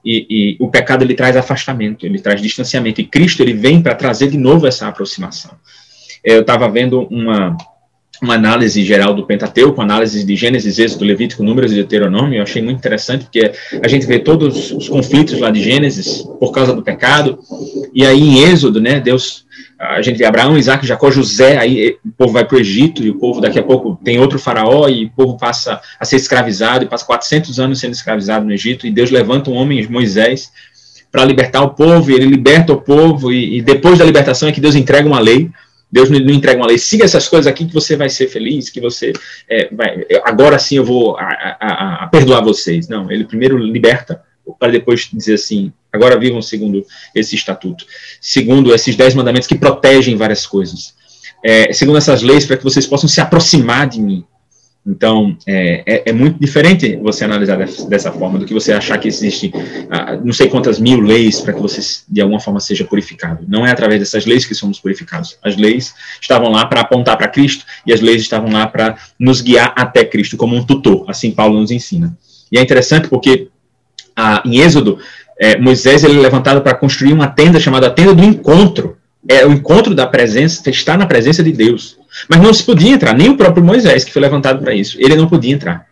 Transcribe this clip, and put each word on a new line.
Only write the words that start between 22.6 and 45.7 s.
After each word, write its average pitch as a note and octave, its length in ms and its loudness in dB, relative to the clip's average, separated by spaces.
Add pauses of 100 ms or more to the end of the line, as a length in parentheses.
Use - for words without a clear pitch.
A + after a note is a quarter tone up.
e G#2+ 60 0
o F#2+ 80 -8
povo A#2+ 220 -4
daqui A2 180 -2
a G#2 40 -2
pouco A2+ 400 -2
tem A#2+ 160 -2
outro C3+ 200 2
faraó, B2 500 0
e A#2 160 -2
o A2 60 -10
povo B2 260 -2
passa A#2 440 -6 (200)
a A2+ 40 -8
ser C3 120 -2
escravizado, A#2+ 680 -2
e - 40 -8
passa - 180 -10
quatrocentos C3+ 540 -4
anos C3 200 -4
sendo A#2+ 120 -8
escravizado G#2+ 540 -4
no G#2 60 -4
Egito, A#2+ 340 -6
e A2+ 40 -6
Deus A#2+ 200 0
levanta C3 400 0
um B2 40 -4
homem, C3 340 -2
Moisés, A#2 600 -2 (640)
pra C3+ 120 2
libertar C3+ 380 0
o C#3 80 0
povo, D#3 400 4
e C3 40 4
ele C3 120 4
liberta C#3 460 4
o C3 80 0
povo, C#3+ 520 2
e, B2 260 -4
e A#2 40 -6
depois C#3 360 4
da E3+ 60 4
libertação C#3+ 440 2
é D3 40 -2
que C#3 80 -6
Deus D3 140 2
entrega C#3+ 320 2
uma C3+ 140 0
lei, B2 300 2 (400)
Deus C3 200 4
não, C#3+ 80 4
não C3+ 160 2
entrega C3+ 240 2
uma A#2+ 80 0
lei, A#2 120 4
"Siga G#3+ 260 0
essas - 240 0
coisas D#3 180 4
aqui D#3 200 -2
que E3 80 -12
você D3+ 220 -2
vai C#3+ 120 -4
ser C3 200 -4
feliz, B2 420 -6
que B2 100 -14
você, A#2+ 320 -6 (360)
é, A2+ 240 -2
vai, G#2+ 320 -6 (200)
agora C#3+ 340 4
sim - 180 -2
eu B2+ 80 2
vou A#2+ 320 0
a, F#2 80 -10
a, F2+ 360 -8
a, G2 440 -6
a - 40 -12
perdoar B2+ 340 4
vocês." F2 460 -2
Não, G2+ 220 -10
ele G#2+ 140 -6
primeiro B2+ 320 -2
liberta, A2+ 680 -2 (360)
para A#2 140 0
depois A#2+ 400 -2
dizer G#2+ 220 -4
assim, G2+ 380 -6 (200)